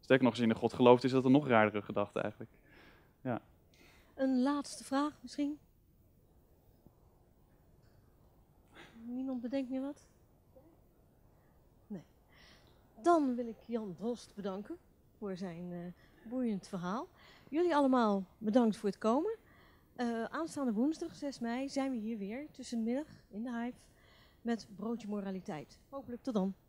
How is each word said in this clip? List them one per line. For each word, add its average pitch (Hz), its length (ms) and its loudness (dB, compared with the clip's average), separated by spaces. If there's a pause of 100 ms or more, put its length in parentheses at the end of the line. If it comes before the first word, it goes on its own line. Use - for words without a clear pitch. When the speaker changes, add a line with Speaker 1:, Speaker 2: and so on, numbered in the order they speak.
Speaker 1:
Sterker 131 240 6
nog, 117 80 6
als 117 100 -2
je 113 60 4
in 113 60 4
de - 60 -6
God 117 120 2
gelooft, 123 320 10
is 131 60 4
dat 131 140 2
een 131 80 6
nog 143 160 6
raardere 107 340 6
gedachte 101 380 -4
eigenlijk. 107 300 -8 (680)
Ja. 123 200 -4 (760)
Speaker 2:
Een 262 280 0
laatste 285 420 -4
vraag 285 360 -2
misschien? 285 380 -6 (3500)
Niemand 254 340 -4
bedenkt 254 300 -2
meer 262 100 -4
wat? 277 260 -8 (1800)
Nee. 185 160 -10 (1000)
Dan 294 320 4
wil 240 120 -4
ik 226 100 -10 (100)
Jan 220 280 -6
Drost 220 400 -6
bedanken 202 420 -8 (420)
voor 196 180 -6
zijn, 175 360 -8
eh, 175 60 -8 (520)
boeiend 233 380 -2
verhaal. 196 400 -6 (400)
Jullie 330 280 2
allemaal 240 480 4 (140)
bedankt 220 380 4
voor 208 120 -4
het 190 100 -6
komen. 320 380 0 (600)
Eh, 233 280 -4
aanstaande 285 480 -4
woensdag, 311 420 -2
zes 277 240 -8
mei, 247 300 -4
zijn 269 220 -2
we 254 60 -4
hier 220 220 -6
weer 220 320 -8
tussen 240 280 -8
de 220 120 -2
middag 277 160 -2 (220)
in 208 140 -10
de 247 80 -8 (120)
Hive 247 160 -8 (640)
met 233 240 -2 (100)
Broodje 226 320 -8
Moraliteit. 190 680 -8 (100)
Hopelijk 262 340 -12
tot 254 120 -4
dan. 190 200 0 (140)